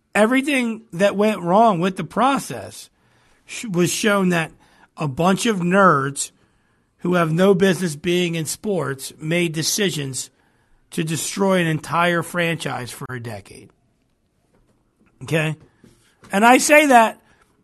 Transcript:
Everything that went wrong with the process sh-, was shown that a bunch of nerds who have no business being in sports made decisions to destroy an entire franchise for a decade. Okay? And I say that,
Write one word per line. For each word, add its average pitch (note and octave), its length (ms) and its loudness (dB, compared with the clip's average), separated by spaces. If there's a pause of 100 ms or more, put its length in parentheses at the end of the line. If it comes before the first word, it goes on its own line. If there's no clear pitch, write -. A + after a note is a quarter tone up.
(140)
Everything B3+ 680 0 (140)
that G3 200 0
went G3+ 280 0
wrong G3 360 4
with F#3+ 200 -2
the E3 60 -6
process G3 840 -4 (560)
sh-, - 220 -14
was F3 260 0
shown G3+ 380 2
that E3 200 -2 (460)
a E3 100 -4
bunch E3 380 0
of A3 140 0
nerds E3+ 720 2 (720)
who F3+ 160 0
have E3 140 2
no F#3 220 4
business F#3 440 2
being F3 380 -2
in D#3+ 120 -6
sports C#3 720 -6
made E3 340 -2
decisions D3+ 760 -4 (640)
to E3+ 120 -4
destroy F#3 560 -2
an E3+ 60 0
entire E3 560 -2
franchise D#3+ 680 -6
for - 200 -14
a B2 120 -10
decade. G#2 460 -16 (1600)
Okay? D#3 300 -2 (800)
And G3+ 140 2
I B3 100 8
say D4+ 300 4
that, A#3 340 4 (440)